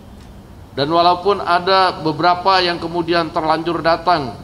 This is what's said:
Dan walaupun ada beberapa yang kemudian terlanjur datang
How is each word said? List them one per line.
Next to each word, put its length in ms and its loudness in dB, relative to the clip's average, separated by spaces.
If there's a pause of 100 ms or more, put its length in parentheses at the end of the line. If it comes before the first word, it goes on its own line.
(760)
Dan 160 -2
walaupun 520 2
ada 600 2
beberapa 600 2
yang 160 -2
kemudian 560 -2
terlanjur 480 -2
datang 600 0